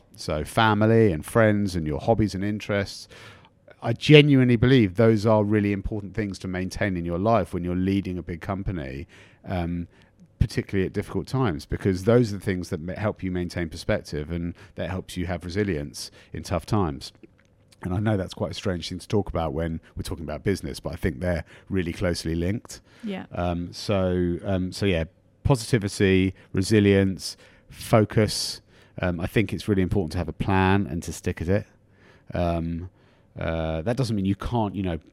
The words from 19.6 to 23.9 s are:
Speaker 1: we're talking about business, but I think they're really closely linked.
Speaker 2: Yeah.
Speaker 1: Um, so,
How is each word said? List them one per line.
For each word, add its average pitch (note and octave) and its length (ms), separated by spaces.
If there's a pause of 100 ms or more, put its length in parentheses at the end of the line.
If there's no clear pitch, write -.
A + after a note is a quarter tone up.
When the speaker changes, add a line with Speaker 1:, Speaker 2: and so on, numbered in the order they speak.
Speaker 1:
we're F2+ 60
talking D#2+ 220
about D2 200
business, E2 360
but D2 140
I - 20
think C#2+ 240
they're F2 240 (240)
really F2 240
closely E2 420
linked. F2+ 460 (220)
Speaker 2:
Yeah. G3 300
Speaker 1:
Um, F2 420
so, F2+ 680